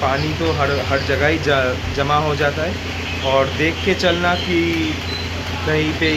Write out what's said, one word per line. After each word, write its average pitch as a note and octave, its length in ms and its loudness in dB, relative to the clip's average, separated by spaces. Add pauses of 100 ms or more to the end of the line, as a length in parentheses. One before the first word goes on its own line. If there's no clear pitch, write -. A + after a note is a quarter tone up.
पानी C#3+ 340 0
तो E3 180 0
हर, C#3+ 180 2 (180)
हर C#3 160 2
जगह C#3 220 2
ही D#3+ 120 2
ज-, C3 560 0
जमा C#3+ 240 2
हो D3+ 160 0
जाता D3 280 0
है। - 680 -4
और C3+ 260 4
देख D#3 280 0
के F#3+ 100 4
चलना F3 420 2
कि F3 220 0 (1000)
कहीं D#3 320 0
पे D#3+ 240 0